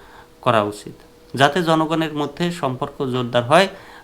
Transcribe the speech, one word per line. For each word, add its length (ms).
করা 220
উচিত, 300
যাতে 280
জনগণের 500
মধ্যে 400
সম্পর্ক 540
জোরদার 380
হয়। 240